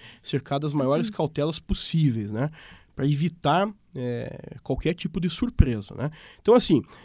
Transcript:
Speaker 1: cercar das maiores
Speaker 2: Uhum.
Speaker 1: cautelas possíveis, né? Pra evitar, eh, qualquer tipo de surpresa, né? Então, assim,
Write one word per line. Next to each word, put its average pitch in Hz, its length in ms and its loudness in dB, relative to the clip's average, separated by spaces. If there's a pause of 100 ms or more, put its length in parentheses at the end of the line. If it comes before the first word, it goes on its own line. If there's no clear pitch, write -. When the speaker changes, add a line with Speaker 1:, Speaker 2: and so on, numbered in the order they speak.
(220)
Speaker 1:
cercar - 380 -4
das 147 140 -4
maiores 139 320 2
Speaker 2:
Uhum. 107 80 -8
Speaker 1:
cautelas 156 440 -2
possíveis, 123 720 0
né? 120 200 -2 (440)
Pra 135 120 -2
evitar, 165 640 0 (240)
eh, 120 640 -8
qualquer 156 320 -2
tipo - 240 -6
de 180 100 0
surpresa, 131 680 2
né? 147 140 -4 (300)
Então, 220 140 6
assim, 180 260 6 (240)